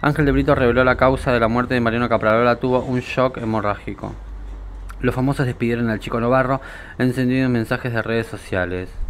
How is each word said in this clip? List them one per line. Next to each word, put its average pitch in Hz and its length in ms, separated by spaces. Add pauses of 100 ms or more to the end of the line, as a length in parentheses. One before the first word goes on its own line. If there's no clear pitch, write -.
Ángel 147 220
de 139 80
Brito 139 240
reveló 123 260
la 123 140
causa 131 340
de 123 80
la 113 80
muerte 123 280
de 123 60
Mariano 117 280
Caprarola. 117 480
Tuvo 127 240
un 123 180
shock 127 380
hemorrágico. 104 760 (880)
Los 123 140
famosos 135 320
despidieron 117 440
al 107 100
Chico - 180
Novarro, 127 420 (380)
encendidos 127 520
mensajes 120 420
de 113 100
redes 113 240
sociales. 90 640 (200)